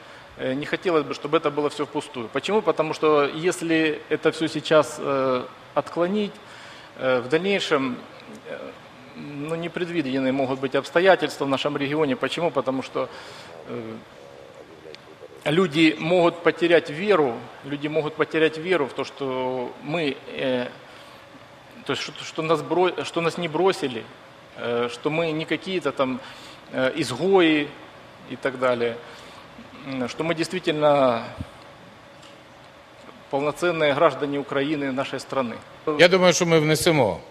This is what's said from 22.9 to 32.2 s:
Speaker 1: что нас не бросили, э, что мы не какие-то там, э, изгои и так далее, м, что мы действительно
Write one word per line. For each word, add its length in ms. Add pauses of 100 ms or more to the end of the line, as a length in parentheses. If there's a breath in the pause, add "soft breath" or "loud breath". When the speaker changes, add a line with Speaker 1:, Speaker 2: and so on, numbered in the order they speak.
Speaker 1:
что 160
нас 180
не 100
бросили, 540 (560)
э, 300
что 220
мы 220
не 120
какие-то 480
там, 280 (520 loud breath)
э, 280
изгои 680 (640)
и 60
так 220
далее, 380 (880 loud breath)
м, 220
что 160
мы 100
действительно 880 (2000)